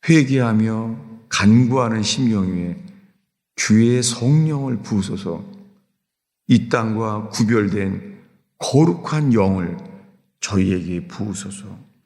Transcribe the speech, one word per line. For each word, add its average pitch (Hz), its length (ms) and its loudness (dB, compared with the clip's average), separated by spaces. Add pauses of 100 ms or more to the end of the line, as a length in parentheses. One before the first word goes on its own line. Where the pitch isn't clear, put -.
회개하며 113 1120 0 (100)
간구하는 113 720 4
심령 104 500 0
위에 87 240 -6 (800)
주의 117 460 4
성령을 135 800 0
부으소서. 90 600 -4 (1040)
이 120 200 4
땅과 110 640 -2
구별된 101 920 -2 (380)
거룩한 156 720 0
영을 95 460 0 (600)
저희에게 90 680 -2
부으소서. - 680 -12 (280)